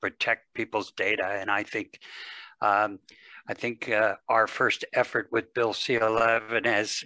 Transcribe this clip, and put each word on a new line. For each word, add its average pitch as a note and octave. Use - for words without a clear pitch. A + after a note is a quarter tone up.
protect -
people's G#2+
data. G2
And G2
I G#2
think, -
um, G#2
I G#2
think, A#2+
uh, G#2+
our A2
first -
effort A#2+
with A#2
Bill A#2
C -
eleven, A2+
as G#2+